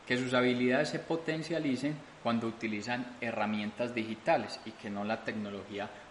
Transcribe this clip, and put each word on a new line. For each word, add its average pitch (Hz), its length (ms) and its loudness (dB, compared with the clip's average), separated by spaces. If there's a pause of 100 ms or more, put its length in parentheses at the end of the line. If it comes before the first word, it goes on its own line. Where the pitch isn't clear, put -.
que 123 100 4
sus 127 160 0
habilidades 123 560 4
se 160 100 -2
potencialicen 156 960 0 (280)
cuando 117 240 2
utilizan 113 720 -2
herramientas 107 760 0
digitales 113 680 0
y 110 80 -8
que - 180 -10
no 101 140 -4
la 110 220 -2
tecnología 101 640 -4 (220)